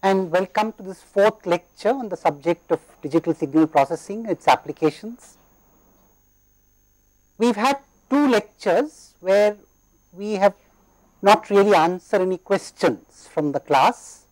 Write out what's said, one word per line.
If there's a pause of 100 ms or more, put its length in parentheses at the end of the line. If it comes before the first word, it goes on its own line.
and
welcome
to
this
fourth
lecture
on
the
subject
of (200)
digital
signal
processing,
its
applications. (2000)
We've
had (320)
two
lectures
where (560)
we
have (680)
not
really
answered
any
questions
from
the
class